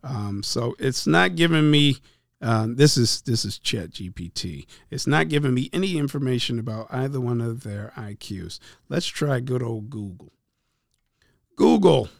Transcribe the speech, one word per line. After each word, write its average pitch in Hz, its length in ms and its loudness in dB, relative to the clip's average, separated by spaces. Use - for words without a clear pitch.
Um, 104 400 -6
so 120 360 -4
it's - 280 -2
not 175 280 4
giving 165 360 4
me, 147 260 6
um, 117 340 0
this 143 220 6
is, - 240 2
this 117 240 -2
is 104 120 -8
Chat 90 340 -4
G 92 180 -10
P 85 180 -10
T. 80 380 -10
It's - 160 -6
not 160 220 2
giving 147 260 0
me 127 180 -2
any 185 240 -2
information 135 640 -2
about 113 320 -8
either 135 280 -4
one 120 220 -2
of 117 220 -6
their 104 340 -10
I 104 240 -12
Qs. 92 380 -12
Let's 160 160 -4
try 139 340 -2
good 127 220 -4
old 113 260 -8
Google. 101 440 -12
Google. 180 640 6